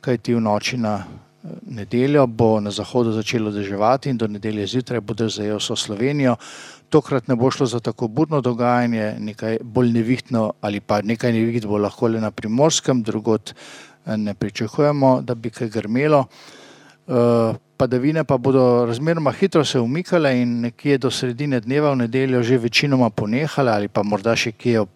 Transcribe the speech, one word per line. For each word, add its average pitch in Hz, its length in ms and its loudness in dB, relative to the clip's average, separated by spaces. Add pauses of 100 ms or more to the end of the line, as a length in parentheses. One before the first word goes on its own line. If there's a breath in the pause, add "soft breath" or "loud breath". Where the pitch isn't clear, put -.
kajti 123 340 -2
v 117 60 2
noči 104 360 0
na, 107 220 -2
eh, - 480 -18 (240)
nedeljo 127 560 0
bo 110 320 2
na 104 120 -4
zahodu 113 400 -2
začelo 110 400 -2
deževati 104 580 0
in 127 80 -2
do 110 100 -2
nedelje 104 400 -6
zjutraj 120 320 -4
bo 104 140 -8
dež 110 260 -2
zajel 104 180 -2
vso 104 180 -4
Slovenijo. 127 600 0 (540 loud breath)
Tokrat 143 380 2
ne 131 80 2
bo 123 160 2
šlo 139 140 0
za 117 140 -2
tako 117 280 -4
burno 147 340 0
dogajanje, 120 760 0
nekaj 110 440 -4
bolj 120 280 2
nevihtno 117 680 0
ali 104 180 -4
pa 104 220 -2
nekaj 117 300 -2
neviht 113 340 0
bo 104 120 -2
lahko 104 300 0
le 113 120 0
na 110 120 -4
Primorskem, 127 720 0
drugod, 107 500 -2 (520 loud breath)
eh, 110 120 -4
ne 104 160 -4
pričakujemo, 135 880 0
da 123 140 -4
bi 113 140 -8
kaj 113 200 -6
grmelo. 127 560 2 (840 loud breath)
Eh, 120 440 2 (240)
padavine 131 460 0
pa 135 140 0
bodo 123 480 4
razmeroma 143 460 0
hitro 170 340 2
se - 140 0
umikale 135 640 2
in 120 200 0
nekje 127 360 0
do 127 140 0
sredine 127 480 -2
dneva 139 320 0
v 139 40 2
nedeljo 127 480 2
že 123 140 4
večinoma 127 520 2
ponehale 123 600 0
ali 104 160 0
pa 101 160 -2
morda 104 320 0
še 113 160 -2
kje 117 280 0
ob 98 160 -2